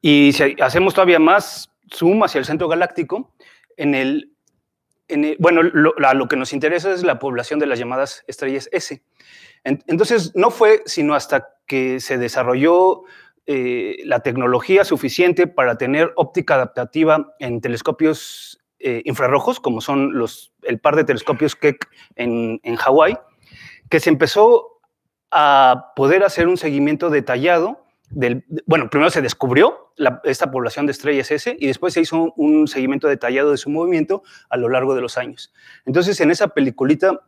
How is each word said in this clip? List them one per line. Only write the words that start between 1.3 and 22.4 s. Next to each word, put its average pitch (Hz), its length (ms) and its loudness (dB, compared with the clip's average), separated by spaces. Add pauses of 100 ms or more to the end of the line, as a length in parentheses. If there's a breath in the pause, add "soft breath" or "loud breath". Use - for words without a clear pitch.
zoom 196 300 2
hacia 160 160 -2
el 131 60 -4
centro 156 220 -4
galáctico, 175 680 -4 (440 soft breath)
en 143 180 -2
el, 135 380 -4 (760)
en 147 160 -2
el, 151 160 -4
bueno, 165 240 4
lo, 160 300 2 (120)
a 131 80 4
lo 131 140 0
que 135 80 -2
nos 131 160 -6
interesa 156 400 -2
es 180 120 -4
la 139 160 0
población 135 400 -6
de 147 80 -2
las 123 120 -4
llamadas 127 480 -6
estrellas 135 460 -8
S. 156 280 -8 (640 soft breath)
En-, 139 240 -4
entonces, 208 480 0
no 208 160 2
fue 214 340 4
sino 151 300 -2
hasta 139 320 -2 (200)
que 131 340 -4
se 131 160 -4
desarrolló, 135 880 2 (420 loud breath)
eh, 123 580 -4
la 120 160 -2
tecnología 127 600 2
suficiente 175 640 0
para 127 320 -2
tener 147 380 0
óptica 165 400 -2
adaptativa 151 840 0
en 120 240 -8
telescopios, - 1000 -4 (200)
eh, 120 260 -4
infrarrojos, 135 540 0
como 117 220 -4
son 139 360 -2
los, - 340 -8 (120)
el 117 160 -6
par 147 160 2
de 156 80 2
telescopios 139 520 -2
Keck - 320 -2 (280 soft breath)
en, 117 480 -4